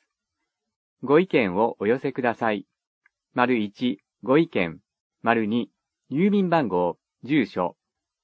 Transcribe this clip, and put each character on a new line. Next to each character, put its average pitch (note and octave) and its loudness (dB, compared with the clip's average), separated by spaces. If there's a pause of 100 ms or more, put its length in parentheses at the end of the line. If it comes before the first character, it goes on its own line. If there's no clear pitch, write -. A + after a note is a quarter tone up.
(1040)
ご C#3 4
意 F#3 0
見 G2 0
を A2+ 0
お G2+ -6
寄 A#2+ 0
せ C#3 -6
く B2+ -6
だ A#2+ 0
さ A2 -2
い。 G2 -6 (720)
丸 B2 2
一、 A2+ -4 (240)
ご C3 2
意 E3 2
見。 E2+ -4 (420)
丸 A#2 2
二、 A#2 -4 (400)
郵 F3+ 0
便 G3 0
番 D#3+ 0
号、 F2+ -2 (240)
住 B2+ 0
所。 F2+ -4 (460)